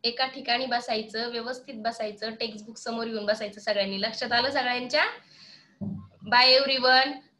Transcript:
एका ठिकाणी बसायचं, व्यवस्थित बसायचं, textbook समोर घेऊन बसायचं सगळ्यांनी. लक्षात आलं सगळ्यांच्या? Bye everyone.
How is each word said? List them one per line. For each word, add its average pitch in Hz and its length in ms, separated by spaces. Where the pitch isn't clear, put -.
एका 240 220
ठिकाणी 254 400
बसायचं, 240 640
व्यवस्थित 247 460
बसायचं, 220 580
textbook 226 420
समोर 233 280
घेऊन 220 220
बसायचं 208 340
सगळ्यांनी. 196 420
लक्षात 226 300
आलं 240 180
सगळ्यांच्या? 254 540
Bye 254 320
everyone. 262 540